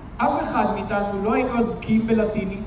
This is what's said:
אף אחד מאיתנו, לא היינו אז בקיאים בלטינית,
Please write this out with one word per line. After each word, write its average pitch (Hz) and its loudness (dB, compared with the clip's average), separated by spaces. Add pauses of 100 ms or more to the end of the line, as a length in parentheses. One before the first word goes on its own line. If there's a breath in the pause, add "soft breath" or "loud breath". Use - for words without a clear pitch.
(180)
אף 285 0
אחד 226 0
מאיתנו, 202 -2
לא 220 2
היינו 240 0
אז 208 2
בקיאים 220 2
בלטינית, 208 0